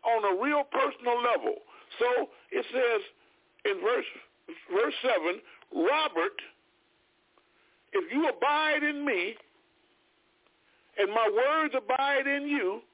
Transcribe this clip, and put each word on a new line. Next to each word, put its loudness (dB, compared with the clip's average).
on 2
a -2
real 2
personal 0
level. 0
So 2
it -2
says 2
in -4
verse, 0
verse 2
seven, 0
"Robert, 0
if -2
you 2
abide 0
in -2
me -2
and 2
my 2
words 2
abide 0
in -2
you -2